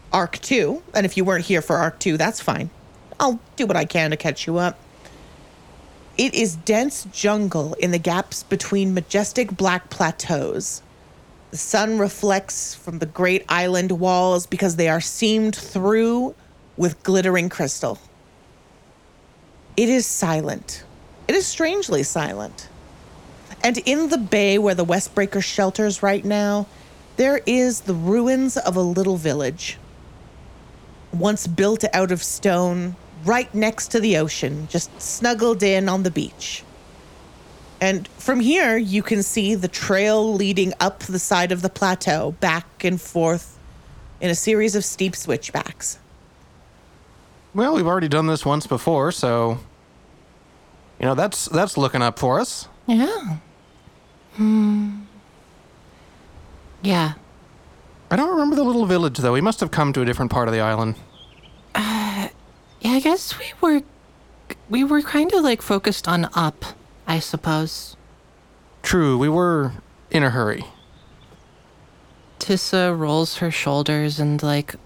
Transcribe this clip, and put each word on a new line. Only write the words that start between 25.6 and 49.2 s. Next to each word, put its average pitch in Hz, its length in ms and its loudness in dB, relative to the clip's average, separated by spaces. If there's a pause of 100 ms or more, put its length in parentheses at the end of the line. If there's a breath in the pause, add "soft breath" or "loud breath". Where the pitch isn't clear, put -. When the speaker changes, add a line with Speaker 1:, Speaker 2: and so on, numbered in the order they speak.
Speaker 1:
right 196 220 0
now, 208 420 0 (500 loud breath)
there 269 280 2
is 247 360 2
the 196 120 -4
ruins 240 640 0
of 190 180 -2
a 185 60 2
little 180 360 0
village. 147 600 -4 (1400)
Once 202 340 0
built 202 360 2 (100)
out 185 180 2
of 175 120 -2
stone, 180 720 0 (300)
right 240 280 0
next 214 360 -2
to 233 100 2
the 208 180 4
ocean, 156 520 -2
just - 320 -6
snuggled 233 640 0
in 190 260 2
on 190 140 0
the 180 80 0
beach. - 520 -8 (1160)
And 190 280 0 (100)
from 254 220 0
here, 254 380 4
you 202 260 0
can 202 180 0
see 202 340 0
the 180 120 -2
trail 214 640 2
leading 196 460 0
up 196 220 -2
the 185 180 -6
side 180 320 0
of 175 100 -2
the 185 80 -2
plateau, 175 720 -2
back 170 440 -2
and 180 160 0
forth 170 580 -2 (600)
in 175 120 -2
a 170 40 0
series 214 400 0
of 202 80 0
steep - 320 -4
switchbacks. - 840 -6 (1500)
Speaker 2:
Well, 262 220 2
we've 180 120 2
already 175 200 2
done 156 200 2
this 156 180 0
once 147 200 0
before, 143 460 0
so, 117 480 0 (1400)